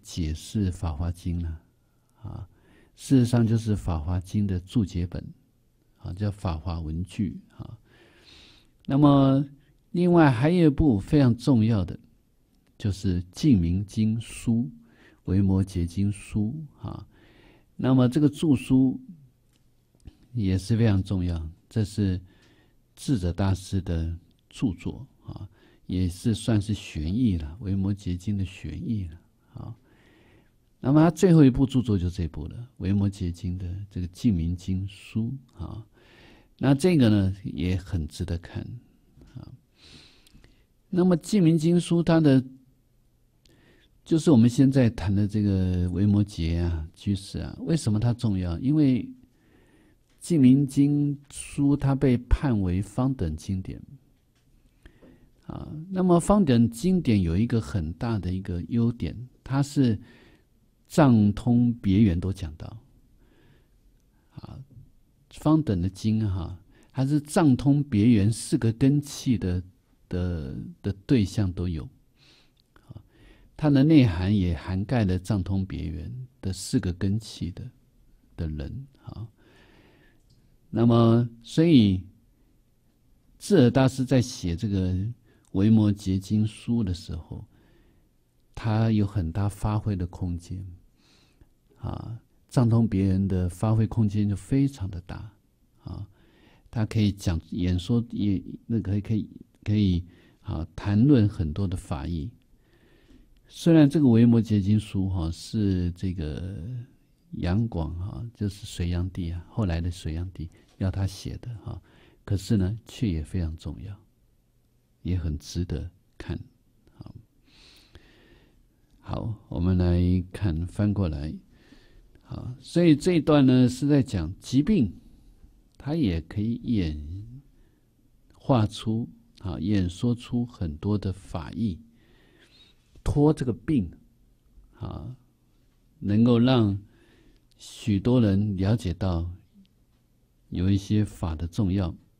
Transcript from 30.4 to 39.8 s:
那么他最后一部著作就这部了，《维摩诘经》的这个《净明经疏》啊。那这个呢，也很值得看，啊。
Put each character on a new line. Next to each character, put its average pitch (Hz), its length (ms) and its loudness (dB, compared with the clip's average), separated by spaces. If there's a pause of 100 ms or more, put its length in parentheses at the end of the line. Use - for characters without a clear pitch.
那 123 100 -2
么 147 120 6
他 165 80 6
最 170 240 6
后 160 100 10
一 131 60 8
部 135 160 0
著 123 160 0
作 104 160 0
就 87 100 -2
这 87 200 -4
部 - 200 -10
了， - 80 -14 (220)
《维 95 160 -2
摩 101 160 2
诘 92 200 -6
经》 87 280 -8
的 90 100 -8 (220)
这 92 100 -8
个 90 100 -6
《净 117 240 0
明 85 220 -2
经 95 320 -6
疏》 - 420 -8 (320)
啊。 - 240 -14 (720)
那 135 180 2
这 175 220 2
个 123 140 6
呢， 98 340 2
也 90 320 -4
很 85 320 -6
值 - 160 -8
得 85 140 -6
看， - 280 -12 (680)
啊。 - 180 -18 (1400)